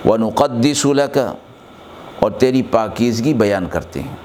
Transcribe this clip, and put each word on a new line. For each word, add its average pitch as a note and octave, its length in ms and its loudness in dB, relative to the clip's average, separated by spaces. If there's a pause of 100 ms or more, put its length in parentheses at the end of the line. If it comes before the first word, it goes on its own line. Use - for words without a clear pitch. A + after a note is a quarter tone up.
وَنُقَدِّسُ C3 880 2
لَكَ، C#3 260 0 (1000)
اور G#2+ 100 2
تیری B2+ 320 2
پاکیزگی A2+ 720 0
بیان G2+ 360 0
کرتے - 320 -6
ہیں۔ - 220 -12